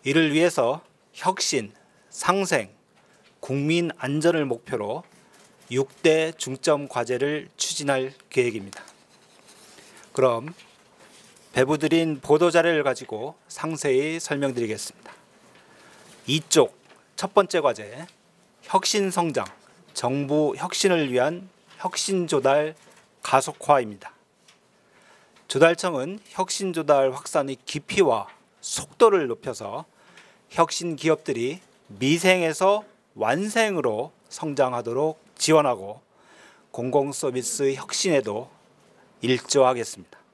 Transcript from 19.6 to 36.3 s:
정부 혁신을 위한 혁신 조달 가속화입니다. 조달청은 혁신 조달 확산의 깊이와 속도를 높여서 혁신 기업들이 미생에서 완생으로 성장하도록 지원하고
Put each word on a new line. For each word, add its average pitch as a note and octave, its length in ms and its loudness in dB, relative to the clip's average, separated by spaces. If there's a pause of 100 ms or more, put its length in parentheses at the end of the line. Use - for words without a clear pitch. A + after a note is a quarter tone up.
정부 C#3+ 600 0
혁신을 E3+ 560 0
위한 D#3 360 0 (280)
혁신 F#3 500 -4
조달 D3+ 480 0 (480)
가속화입니다. C3 920 0 (1300)
조달청은 E3 800 2
혁신 F#3+ 440 -4
조달 C#3+ 380 4
확산의 C3+ 460 -4 (100)
깊이와 C#3+ 640 0 (320)
속도를 - 680 2
높여서 A#2 580 -10 (680)
혁신 E3+ 440 -2
기업들이 D3 640 -2 (300)
미생에서 E3+ 960 2 (320)
완생으로 D#3 960 0 (160)
성장하도록 C3 920 -2 (160)
지원하고 B2+ 680 2 (680)